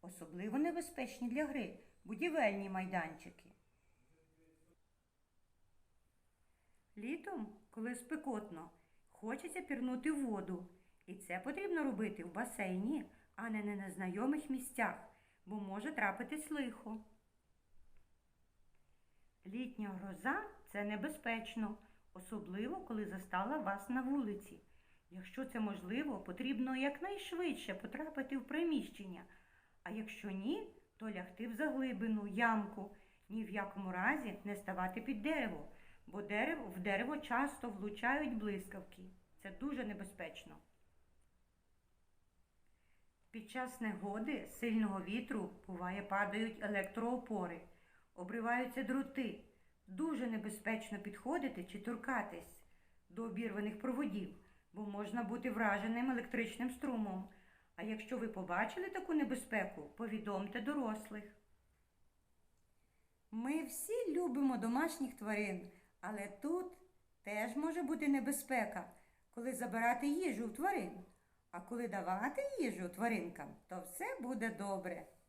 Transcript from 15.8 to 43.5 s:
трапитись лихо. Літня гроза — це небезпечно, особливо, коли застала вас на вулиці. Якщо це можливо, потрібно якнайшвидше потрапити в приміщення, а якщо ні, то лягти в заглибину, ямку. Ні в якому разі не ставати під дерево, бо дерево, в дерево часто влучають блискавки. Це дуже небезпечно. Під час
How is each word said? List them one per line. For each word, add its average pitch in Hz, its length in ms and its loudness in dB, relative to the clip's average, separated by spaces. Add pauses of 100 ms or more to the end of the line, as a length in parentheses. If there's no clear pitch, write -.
трапитись 247 600 0
лихо. 220 540 -4 (2500)
Літня 214 440 -4
гроза — 196 540 0 (240)
це 208 160 0
небезпечно, 220 920 0 (360)
особливо, 208 640 -2
коли 226 280 -2
застала 190 520 0
вас 202 320 0
на 254 120 4
вулиці. 220 580 0 (520)
Якщо 185 340 -6
це 240 140 -4
можливо, 208 600 0
потрібно 254 560 0
якнайшвидше 330 1000 0
потрапити 269 640 -4
в 254 100 -4
приміщення, 294 760 0 (600)
а 180 60 -6
якщо 214 420 -4
ні, 269 420 0 (240)
то 220 140 -6
лягти 185 360 -6
в 226 60 -4
заглибину, 226 720 2
ямку. 208 680 4 (340)
Ні 220 160 -2
в 180 40 -8
якому 196 420 -2
разі 220 520 2
не 202 120 -2
ставати 185 460 0
під 214 200 -2
дерево, 277 500 0 (360)
бо 202 140 -6
дерево, 214 540 0
в 190 40 -4
дерево 208 380 2
часто 262 520 0
влучають 233 680 0
блискавки. 190 640 -4 (340)
Це 196 220 -8
дуже 254 260 -2
небезпечно. 185 720 -8 (2750)
Під 220 180 -8
час 254 320 -2